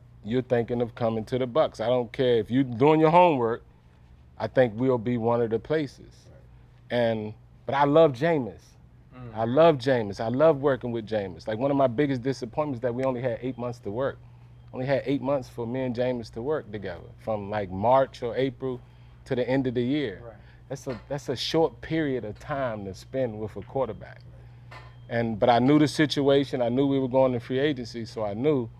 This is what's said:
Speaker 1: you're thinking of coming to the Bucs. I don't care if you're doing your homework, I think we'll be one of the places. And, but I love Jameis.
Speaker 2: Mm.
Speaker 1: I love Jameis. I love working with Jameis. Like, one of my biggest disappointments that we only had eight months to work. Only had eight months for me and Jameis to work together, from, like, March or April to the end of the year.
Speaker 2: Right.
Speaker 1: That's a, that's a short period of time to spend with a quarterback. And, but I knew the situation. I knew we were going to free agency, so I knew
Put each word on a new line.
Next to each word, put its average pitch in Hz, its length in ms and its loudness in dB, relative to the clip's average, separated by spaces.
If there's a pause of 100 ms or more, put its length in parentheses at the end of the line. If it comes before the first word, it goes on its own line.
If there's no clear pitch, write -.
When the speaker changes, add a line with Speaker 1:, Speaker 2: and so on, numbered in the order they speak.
(240)
Speaker 1:
you're 123 180 0
thinking 120 380 0
of 117 140 -4
coming 113 320 -2
to 127 120 -4
the 127 80 0
Bucs. 120 340 0
I 110 60 -2
don't 123 260 0
care 123 260 2
if 104 120 -2
you're 131 140 2
doing 131 340 4
your 156 120 6
homework, 147 520 4 (760)
I 113 100 -4
think 123 280 4
we'll 127 220 2
be 120 200 -2
one 117 220 2
of 113 100 0
the 113 80 0
places. - 540 -6 (800)
And, 113 440 0 (320)
but 120 80 -4
I 139 100 4
love 151 280 6
Jameis. 127 500 -2 (520)
Speaker 2:
Mm. 120 200 -16
Speaker 1:
I 113 100 -2
love 147 320 6
Jameis. 117 440 0
I 117 80 -4
love 139 320 4
working 127 320 -2
with 113 140 -6
Jameis. 95 400 -6
Like, 110 120 -4
one 139 120 0
of 139 60 2
my 139 100 6
biggest 131 360 0
disappointments 131 600 -4
that 120 120 -2
we 131 100 -2
only 127 160 -2
had 131 220 -4
eight 123 160 -6
months 120 220 -8
to 101 100 -8
work. 123 280 -4 (540)
Only 127 140 -8
had 135 180 0
eight 139 180 -2
months 131 260 -2
for 117 180 -8
me 131 160 -4
and 123 120 -2
Jameis 123 400 -4
to 113 80 -8
work 139 300 -4
together, 95 360 -10 (100)
from, 104 320 -6
like, 104 200 -4
March 123 520 2
or 113 140 -6
April 127 440 -4 (460)
to 135 80 -4
the 120 140 0
end 139 180 0
of 123 80 -2
the 123 80 0
year. 120 420 -4
Speaker 2:
Right. 110 100 -18 (340)
Speaker 1:
That's 143 200 -12
a, 120 200 -8
that's 143 200 -6
a 127 80 -2
short - 440 0
period 143 440 -4
of 104 140 -10
time 117 480 -6
to 95 80 -10
spend 120 440 -6
with 107 180 -10
a 101 60 -10
quarterback. 110 580 -8 (880)
And, 117 300 -2
but 120 100 4
I 120 120 6
knew 143 180 6
the 151 80 6
situation. 139 760 2
I 117 80 2
knew 135 180 2
we 139 120 0
were 131 100 -2
going 131 240 4
to 120 80 -4
free 127 200 -4
agency, 120 440 -4
so 107 200 -8
I 101 100 -6
knew 127 340 0 (120)